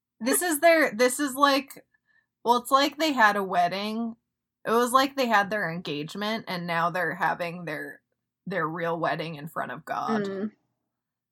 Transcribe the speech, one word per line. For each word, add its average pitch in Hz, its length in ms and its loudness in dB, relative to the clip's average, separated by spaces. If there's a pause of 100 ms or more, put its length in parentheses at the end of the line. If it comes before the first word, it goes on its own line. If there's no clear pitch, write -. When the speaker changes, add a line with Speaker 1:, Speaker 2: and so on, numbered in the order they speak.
(200)
Speaker 1:
This 233 220 0
is 330 180 0
their, 330 340 6
this 254 260 2
is 277 160 -2
like, 277 480 2 (600)
well, 233 140 4
it's 240 140 -6
like 277 260 4
they 311 160 0
had 214 220 4
a 202 80 -2
wedding. 196 720 -2 (500)
It 202 60 -2
was 240 200 2
like 269 240 4
they 262 120 0
had 202 220 4
their 196 220 -2
engagement, 180 760 -6
and 175 200 -8
now 170 240 2
they're 170 240 -2
having 170 500 -4
their, 147 360 -10 (440)
their 175 220 -2
real 170 320 -4
wedding 160 360 -4
in 147 120 -12
front - 240 -6
of 151 140 -12
God 208 400 -2
Speaker 2:
Mm. 196 260 -6 (800)